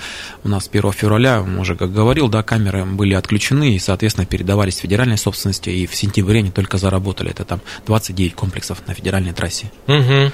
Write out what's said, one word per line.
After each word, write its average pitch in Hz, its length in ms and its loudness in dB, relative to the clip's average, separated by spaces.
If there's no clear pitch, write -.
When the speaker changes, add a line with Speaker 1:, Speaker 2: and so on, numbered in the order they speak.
Speaker 1:
у 104 60 -2
нас 98 180 -2
первого 101 240 2
февраля, 110 480 4
мы 92 200 -2
уже, 92 140 -2
как 92 200 -2
говорил, 123 340 4
да, 107 140 2
камеры 98 420 0
были 98 300 2
отключены 113 600 2
и, 92 40 2
соответственно, 98 480 0
передавались 95 480 0
с - 60 -8
федеральной 110 360 2
собственности, - 540 -2
и 90 160 0
в - 80 -12
сентябре 104 460 2
они 98 100 0
только 95 260 -2
заработали. 92 540 0
Это - 160 -8
там 87 160 -6
двадцать 107 280 0
девять 90 200 0
комплексов 92 520 -6
на 95 60 -8
федеральной 92 400 -2
трассе. - 400 -6
Speaker 2:
Мгм. 139 480 4